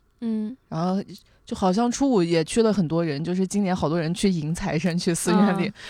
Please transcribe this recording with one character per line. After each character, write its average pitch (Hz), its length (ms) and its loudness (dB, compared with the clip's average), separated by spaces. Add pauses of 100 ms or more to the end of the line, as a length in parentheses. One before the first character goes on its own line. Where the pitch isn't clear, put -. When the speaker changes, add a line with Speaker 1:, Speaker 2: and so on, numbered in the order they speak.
(220)
Speaker 1:
嗯。 220 340 -6 (140)
Speaker 2:
然 165 120 -4
后 185 220 -2 (400)
就 - 140 -8
好 185 160 2
像 240 180 2
初 277 180 0
五 202 140 4
也 165 220 2
去 226 180 2
了 220 80 4
很 190 160 2
多 165 160 0
人， 139 180 -4
就 175 140 -4
是 190 100 0
今 202 160 -2
年 185 140 0
好 165 140 0
多 170 100 0
人 160 140 -2
去 196 160 2
迎 160 260 -2
财 160 240 -2
神， 170 180 -2
去 175 160 0
寺 175 180 0
院 190 260 4
里。 190 100 -2
Speaker 1:
啊， 208 60 -8 (160)